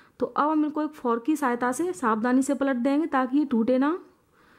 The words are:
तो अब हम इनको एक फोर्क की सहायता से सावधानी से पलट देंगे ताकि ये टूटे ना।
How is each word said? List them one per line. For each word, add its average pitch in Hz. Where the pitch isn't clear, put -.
तो 240
अब 285
हम 311
इनको 302
एक 302
फोर्क 233
की 311
सहायता 247
से 349
सावधानी 247
से 277
पलट 269
देंगे 277
ताकि 262
ये 302
टूटे 247
ना। 302